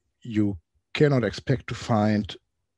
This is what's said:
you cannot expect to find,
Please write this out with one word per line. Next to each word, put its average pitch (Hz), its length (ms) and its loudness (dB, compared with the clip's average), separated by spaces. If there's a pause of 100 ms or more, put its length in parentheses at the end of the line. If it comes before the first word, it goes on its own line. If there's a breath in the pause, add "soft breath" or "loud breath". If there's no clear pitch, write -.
(220)
you 104 360 -2 (360)
cannot 143 280 4
expect - 460 -4
to 120 80 -8
find, 107 600 0 (420)